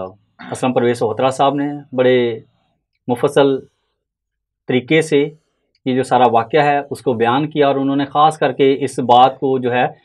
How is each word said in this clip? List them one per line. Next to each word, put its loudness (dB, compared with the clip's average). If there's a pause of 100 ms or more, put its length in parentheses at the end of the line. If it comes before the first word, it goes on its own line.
(500)
असलम -2
परवेज़ 0
सोहतरा -2
साहब 0
ने -4 (260)
बड़े 2 (640)
मुफस्सल 2 (1120)
तरीके 0
से 0 (680)
ये -2
जो 0
सारा 2
वाक़या 0
है, 0
उसको -6
बयान 0
किया 0
और 0
उन्होंने -2
ख़ास 0
करके 0 (120)
इस -8
बात 4
को -2
जो -2
है, 0 (180)